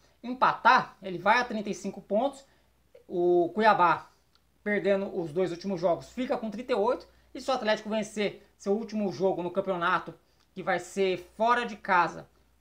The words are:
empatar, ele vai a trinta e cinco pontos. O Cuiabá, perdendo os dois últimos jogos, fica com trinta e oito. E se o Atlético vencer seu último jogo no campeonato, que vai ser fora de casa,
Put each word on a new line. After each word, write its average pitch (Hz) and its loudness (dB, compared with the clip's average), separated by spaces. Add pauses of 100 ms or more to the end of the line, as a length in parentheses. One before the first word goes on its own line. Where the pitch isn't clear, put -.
(220)
empatar, 233 2
ele 185 -8
vai 202 4
a 247 0
trinta 214 -6
e 190 -4
cinco 196 -8
pontos. 247 -2 (640)
O 175 4
Cuiabá, 190 4 (540)
perdendo 202 0
os 165 -4
dois 175 -2
últimos 180 -6
jogos, 170 0
fica 247 -4
com 220 -8
trinta 220 -8
e 240 0
oito. 220 -2 (260)
E 277 -14
se 269 -4
o - 0
Atlético 214 -2
vencer 208 -4 (120)
seu 202 -2
último 214 -2
jogo 175 0
no 175 -6
campeonato, 180 -2 (400)
que 185 -12
vai 175 -2
ser 185 -2 (200)
fora 240 2
de 208 -10
casa, 170 0 (340)